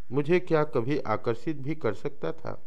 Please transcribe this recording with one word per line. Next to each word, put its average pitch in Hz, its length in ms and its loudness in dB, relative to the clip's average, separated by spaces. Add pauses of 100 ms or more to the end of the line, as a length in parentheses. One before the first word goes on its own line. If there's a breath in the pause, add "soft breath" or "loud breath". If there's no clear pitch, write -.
(120 soft breath)
मुझे 147 280 2
क्या 160 240 2
कभी 139 340 0
आकर्षित 113 580 0
भी 139 180 -2
कर 107 200 0
सकता - 380 -2
था? - 340 -2